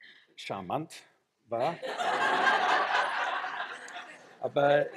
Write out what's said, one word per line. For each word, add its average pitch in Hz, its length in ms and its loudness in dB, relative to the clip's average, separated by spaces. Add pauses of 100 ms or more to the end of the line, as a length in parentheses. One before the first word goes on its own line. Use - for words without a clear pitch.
(360)
charmant 110 680 -6 (420)
war. 123 360 -2
<laughs> - 2500 0
Aber 143 560 4